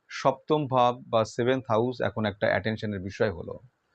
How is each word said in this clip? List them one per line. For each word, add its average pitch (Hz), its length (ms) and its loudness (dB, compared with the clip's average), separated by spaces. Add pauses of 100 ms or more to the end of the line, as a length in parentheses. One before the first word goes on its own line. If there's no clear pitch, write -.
সপ্তম 147 580 0
ভাব 123 400 2
বা 113 180 2
সেভেন্থ 127 420 0
হাউস 120 340 0
এখন 110 240 -2
একটা 104 220 -2
অ্যাটেনশনের 104 520 -2
বিষয় 101 320 -2
হলো। - 280 -10 (360)